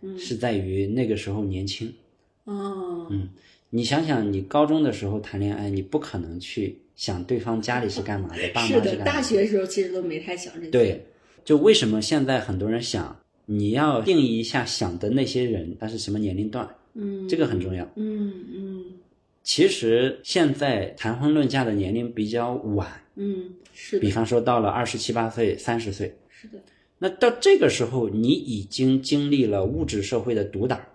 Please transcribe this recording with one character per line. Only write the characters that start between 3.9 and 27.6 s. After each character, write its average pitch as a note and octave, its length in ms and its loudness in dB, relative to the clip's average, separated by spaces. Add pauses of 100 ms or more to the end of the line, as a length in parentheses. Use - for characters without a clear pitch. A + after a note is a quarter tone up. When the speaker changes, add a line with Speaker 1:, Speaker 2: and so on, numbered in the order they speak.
Speaker 2:
想， A2+ 260 0
你 F#2+ 100 0
高 D3 240 2
中 D#3 180 2
的 B2+ 80 2
时 G#2 140 -6
候 G#2 140 -2
谈 G2+ 200 -8
恋 G2+ 160 -2
爱， G#2 140 -4
你 G2 120 -2
不 - 160 -4
可 - 200 -6
能 E2 220 -8
去 - 380 -6 (180)
想 F2+ 280 -6
对 A#2+ 160 -2
方 A2 220 -2
家 B2 180 -2
里 A2 100 -2
是 - 120 -6
干 G2+ 180 -4
嘛 F2 160 -6
的， - 120 -6
Speaker 1:
<laughs> - 60 -6
Speaker 2:
爸 A#3 80 0
妈 - 60 -2
是 C4+ 60 2
干 A#3+ 60 6
嘛 G3+ 60 0
的。 F#3+ 60 2
Speaker 1:
是 F3+ 60 -2
的， - 80 -2
大 C#4+ 160 0
学 A3+ 160 2
的 G3+ 100 4
时 G#3 100 2
候 F#3+ 80 0
其 F#3+ 160 -2
实 F3+ 120 -2
都 F#3 80 -4
没 D#3+ 180 -4
太 A#3 160 -8
想 - 200 -12
这 E3 100 -12
些。 D#3 40 -10
Speaker 2:
对， A2+ 320 2 (440)
就 D3+ 120 6
为 G3+ 160 8
什 A#2+ 140 4
么 G#2+ 140 2
现 C#3 240 0
在 C3 140 2
很 F#2+ 180 -4
多 G2+ 120 -2
人 A#2 120 0
想， - 360 -6 (280)
你 G#2 260 0
要 C3+ 300 2
定 E3+ 180 4
义 A#2 180 4
一 A2+ 60 0
下 A#2+ 220 -2
想 F#2 340 -4
的 G#2 100 -2
那 B2+ 160 2
些 B2 200 0
人， F2 340 -4
他 A2 80 -6
是 A2 100 -6
什 G2+ 140 -6
么 G#2 80 -2
年 G2 160 -2
龄 G#2 140 -2
段。 A2 180 -6 (280)
Speaker 1:
嗯。 G3 340 -6
Speaker 2:
这 F3 80 0
个 D3+ 100 2
很 G2+ 120 -2
重 F#2 140 -4
要。 F2+ 220 -6
Speaker 1:
嗯， G#3+ 380 -4 (200)
嗯。 F#3+ 320 -10 (580)
Speaker 2:
其 F3+ 240 4
实 A#2+ 560 2
现 D#3 300 2
在 A#2+ 340 0 (100)
谈 A2+ 200 -4
婚 D3 160 2
论 D3 140 4
嫁 C3 160 2
的 A2+ 80 0
年 G2+ 240 0
龄 A#2 160 -2
比 G#2+ 160 -2
较 A#2+ 280 -2 (200)
晚。 F#2+ 120 -2 (280)
Speaker 1:
嗯， G3 300 -4 (280)
是 - 240 -4
的。 C#3+ 40 2
Speaker 2:
比 G#2 100 2
方 A2+ 140 2
说 A#2+ 160 4
到 A#2+ 180 4
了 G#2 100 2
二 A#2 160 0
十 B2+ 120 -4
七 A#2+ 160 -4
八 A2+ 160 0
岁、 A2 280 0
三 A#2 220 -2
十 G#2+ 140 -6
岁。 G2 200 -6 (160)
Speaker 1:
是 - 200 -20
的。 G3+ 100 -18 (420)
Speaker 2:
那 F#3 60 0
到 G#3+ 220 4 (100)
这 G4 180 8
个 D3 120 8